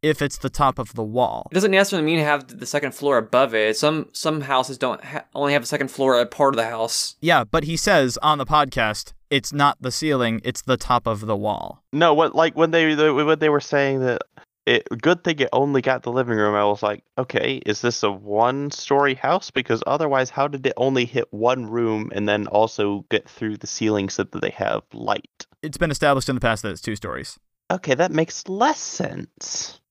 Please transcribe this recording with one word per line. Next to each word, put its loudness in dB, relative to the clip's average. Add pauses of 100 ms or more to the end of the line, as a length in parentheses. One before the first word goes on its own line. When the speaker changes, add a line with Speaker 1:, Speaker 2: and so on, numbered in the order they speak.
Speaker 1:
if 0
it's -4
the -6
top 0
of -8
the -6
wall. -2
Speaker 2:
It -18
doesn't 4
necessarily 2
mean 2
have 0
the -12
second -4
floor 2
above 2
it. 2
Some, 0
some -4
houses 0
don't -4
ha-, -12 (100)
only 0
have 2
a -10
second -4
floor, 4
a 2
part 2
of 0
the 0
house. -4
Speaker 1:
Yeah, 4
but 0
he -4
says 2
on 2
the -4
podcast, 0 (160)
"It's 0
not 2
the -4
ceiling, 0
it's -6
the 0
top 0
of -4
the -2
wall." -6 (120)
Speaker 3:
No, 6
what, 4
like, 2
when 2
they, 4
the, 4
when 2
they 2
were 4
saying 0
that 0 (460)
it, 2 (140)
good 2
thing -2
it 2
only 2
got 0
the -6
living 0
room, 2
I 4
was 2
like, -2 (160)
"Okay, -2
is -2
this -2
a 2
one-story 0
house? -2
Because -2
otherwise, 0
how -2
did -8
it 0
only 2
hit -2
one 0
room -2
and -2
then 0
also 0
get 0
through -6
the -14
ceiling 0
so -4
that -10
they -2
have -2 (100)
light?" -6 (160)
Speaker 1:
It's -10
been 0
established 2
in -2
the -6
past 0
that -6
it's -10
two -6
stories. -10 (340)
Speaker 3:
Okay, 0
that 0
makes -2
less 2
sense. -10 (100)